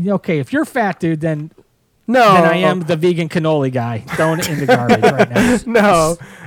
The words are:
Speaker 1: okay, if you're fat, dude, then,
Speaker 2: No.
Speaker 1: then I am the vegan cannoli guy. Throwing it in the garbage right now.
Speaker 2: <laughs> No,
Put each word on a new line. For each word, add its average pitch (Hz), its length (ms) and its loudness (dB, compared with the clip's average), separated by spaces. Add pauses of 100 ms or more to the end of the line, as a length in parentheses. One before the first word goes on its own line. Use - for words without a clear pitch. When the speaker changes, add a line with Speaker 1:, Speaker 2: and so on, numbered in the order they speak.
Speaker 1:
okay, 185 320 -2
if 135 140 -8
you're 294 100 0
fat, 220 380 -4
dude, 165 180 -2
then, 156 320 -6 (560)
Speaker 2:
No. 226 280 4
Speaker 1:
then 175 100 6
I 165 120 2
am 185 240 0
the 165 140 -2
vegan 165 320 0
cannoli 156 460 0
guy. 117 260 -4 (160)
Throwing 160 240 0
it - 80 -4
in 147 140 -6
the 143 60 -4
garbage 123 360 0
right - 260 2
now. 240 320 2
Speaker 2:
<laughs> - 40 -14
No, 196 520 2 (300)